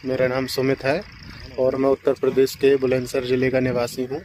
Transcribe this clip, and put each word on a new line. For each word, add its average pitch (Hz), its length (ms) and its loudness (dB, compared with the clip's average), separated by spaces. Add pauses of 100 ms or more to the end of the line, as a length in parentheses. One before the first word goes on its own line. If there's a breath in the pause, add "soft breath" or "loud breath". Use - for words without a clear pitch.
मेरा 131 220 0
नाम 131 200 -2
सुमित 131 360 -2
है 147 180 0 (580)
और 131 160 2
मैं 135 140 2
उत्तर 135 240 2
प्रदेश 131 420 2
के 139 220 4
बुलंदशहर 127 480 -2
ज़िले 127 240 2
का 131 100 2
निवासी 123 460 -2
हूँ। 139 200 -8